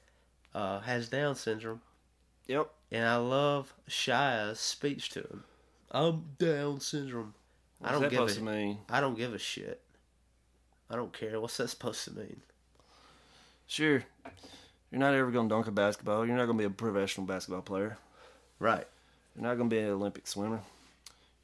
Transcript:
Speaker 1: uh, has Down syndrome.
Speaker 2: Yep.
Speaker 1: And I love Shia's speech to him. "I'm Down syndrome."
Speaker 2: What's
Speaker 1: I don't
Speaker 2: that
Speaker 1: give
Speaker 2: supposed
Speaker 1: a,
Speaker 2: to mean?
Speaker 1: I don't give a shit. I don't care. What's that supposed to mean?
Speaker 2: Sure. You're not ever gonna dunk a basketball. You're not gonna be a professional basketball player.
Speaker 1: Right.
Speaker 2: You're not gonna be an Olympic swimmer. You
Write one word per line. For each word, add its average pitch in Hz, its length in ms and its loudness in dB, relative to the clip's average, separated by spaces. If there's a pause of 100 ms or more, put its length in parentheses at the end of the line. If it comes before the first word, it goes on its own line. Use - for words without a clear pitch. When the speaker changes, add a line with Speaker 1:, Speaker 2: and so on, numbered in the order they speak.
(540)
Speaker 1:
uh, 98 280 -2
has 120 260 -2
Down 139 280 0
syndrome. 113 440 -4 (680)
Speaker 2:
Yep. 147 220 0 (220)
Speaker 1:
And 113 140 2
I 117 100 6
love 135 580 2 (140)
Shia's 120 720 2
speech - 520 -4
to - 100 -8
him. - 240 -12 (440)
"I'm 160 360 2 (120)
Down 143 440 2
syndrome." 120 520 -4 (460)
Speaker 2:
What's - 100 -2
Speaker 1:
I 123 40 2
don't 147 80 4
Speaker 2:
that 139 100 4
Speaker 1:
give 123 60 2
Speaker 2:
supposed 110 200 4
Speaker 1:
a, - 40 -6
Speaker 2:
to 110 40 -2
mean? 107 320 0 (120)
Speaker 1:
I 120 100 2
don't 135 180 2
give 120 160 -4
a 101 60 -4
shit. 98 400 -6 (1080)
I 113 80 -6
don't 117 160 -4
care. 110 260 -4
What's 117 160 -4
that 117 140 0
supposed - 340 -6
to - 80 -10
mean? 101 300 -12 (1200)
Speaker 2:
Sure. 151 380 2 (880)
You're 127 80 -2
not 139 140 6
ever 131 180 4
gonna 120 160 4
dunk 110 200 2
a 110 40 -4
basketball. 104 560 2
You're 120 80 2
not 123 120 2
gonna 113 100 4
be 107 80 2
a 101 40 2
professional 98 560 -2
basketball 92 360 -4
player. 101 360 -2 (640)
Speaker 1:
Right. 107 260 2 (480)
Speaker 2:
You're - 100 -8
not 120 140 0
gonna 120 120 2
be 110 100 4
an 107 120 2
Olympic 98 360 -4
swimmer. 107 300 -2
You - 560 -18 (300)